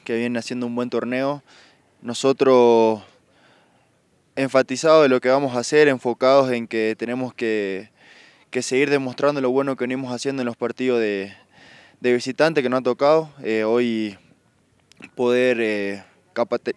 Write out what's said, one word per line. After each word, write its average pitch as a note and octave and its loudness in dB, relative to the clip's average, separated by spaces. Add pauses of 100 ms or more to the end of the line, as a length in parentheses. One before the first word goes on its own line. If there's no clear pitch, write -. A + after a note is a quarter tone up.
que A#2 -4
viene A#2+ -4
haciendo B2 -8
un A#2+ -8
buen B2 -4
torneo. B2+ -4 (580)
Nosotros A#2+ 4 (1300)
enfatizados C3+ 4
de C3+ 4
lo B2+ 2
que B2 0
vamos C3+ 0
a B2 -4
hacer, D3+ 4
enfocados C3 2
en A#2 -4
que A2 -2
tenemos A#2+ -8
que, G#2+ -4 (580)
que B2+ -4
seguir C3+ 0
demostrando C#3 -2
lo B2+ 0
bueno C3+ -2
que B2 -6
venimos C3 -6
haciendo C3+ -6
en B2 -4
los A#2 -6
partidos A#2+ -2
de, G2+ -4 (680)
de B2 2
visitante C#3+ 0
que B2 -2
nos B2+ -2
ha - -4
tocado. D3 0 (120)
Eh, A2 -2
hoy A2 -2 (1000)
poder, B2 0
eh, G2+ -4 (280)
capate-, A#2 -4